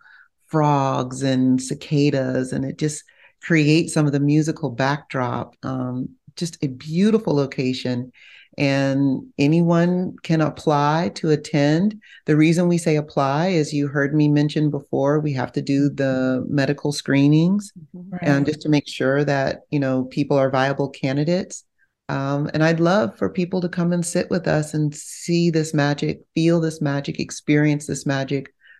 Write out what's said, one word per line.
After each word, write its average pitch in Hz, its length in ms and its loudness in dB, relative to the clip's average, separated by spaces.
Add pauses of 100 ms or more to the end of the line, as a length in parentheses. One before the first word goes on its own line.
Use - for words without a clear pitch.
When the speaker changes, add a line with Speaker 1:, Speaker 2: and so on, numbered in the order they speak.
(480)
Speaker 1:
frogs 135 760 0
and 131 380 2
cicadas, 135 920 0
and 135 140 -4
it 135 120 -8
just 151 260 -4 (380)
creates 160 520 2
some 151 120 2
of 143 60 2
the 139 80 0
musical 151 520 2
backdrop. 127 920 -4
Um, 127 460 -6 (260)
just - 260 -8
a 151 60 -2
beautiful 170 680 0
location. 131 760 -2 (460)
And 135 680 0 (140)
anyone 170 840 2
can 160 160 0
apply 151 760 0
to 165 160 -2
attend. 151 680 2 (260)
The 151 120 4
reason 165 320 4
we 175 80 2
say 165 180 2
apply 147 540 0
is 156 240 0
you 143 140 0
heard 143 280 0
me 151 140 4
mention 147 400 2
before, 143 500 0
we 151 140 -2
have 127 200 -4
to 143 80 -2
do 139 280 0
the 131 600 -2
medical 147 440 -2
screenings 156 800 2 (220)
Speaker 2:
Mm-hmm. 180 260 -14
Speaker 1:
and 147 160 2
Speaker 3:
Right. 139 80 0
Speaker 1:
just 151 160 -4
to 151 80 -4
make 147 180 2
sure 135 380 0
that, 139 360 -2 (100)
you 151 80 0
know, 131 260 0
people 143 320 -2
are 135 120 2
viable 139 400 0
candidates. 151 760 -4 (420)
Um, 143 460 -4
and 151 100 2
I'd 160 160 2
love 196 380 0
for 196 120 -2
people 185 320 -4
to 175 80 -4
come 175 220 -2
and 175 140 -2
sit - 240 -4
with 170 180 -2
us 151 260 0
and 151 220 -2
see - 540 -2
this 156 240 -2
magic, 147 480 -2 (120)
feel 165 280 2
this 160 200 -4
magic, 143 380 -4
experience 147 680 0
this - 180 -8
magic 135 480 -4 (260)